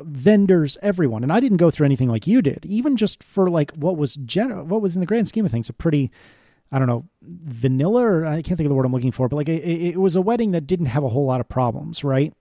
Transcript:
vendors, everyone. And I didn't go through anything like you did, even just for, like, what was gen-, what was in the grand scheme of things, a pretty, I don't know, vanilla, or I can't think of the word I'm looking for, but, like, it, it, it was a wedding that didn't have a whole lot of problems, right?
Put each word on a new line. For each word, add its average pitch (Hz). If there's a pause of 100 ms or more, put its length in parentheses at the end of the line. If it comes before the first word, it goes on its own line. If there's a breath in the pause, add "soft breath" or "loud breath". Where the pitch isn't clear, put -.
vendors, 165
everyone. 156
And 135
I 220
didn't 226
go 170
through -
anything 135
like 113
you 226
did, 147
even 240
just 208
for, 185
like, 156
what 160
was 143
gen-, 160
what 214
was 190
in 190
the 175
grand 220
scheme 220
of 170
things, 113
a 120
pretty, 147 (600 soft breath)
I 139
don't 131
know, 120 (160)
vanilla, 156
or 180
I 156
can't 180
think 165
of 143
the 139
word 131
I'm 127
looking 127
for, 127
but, 139
like, 147
it, 160
it, 165 (100)
it 160
was 185
a 190
wedding 220
that 160
didn't 170
have 135
a 131
whole 135
lot 127
of -
problems, 131
right? 139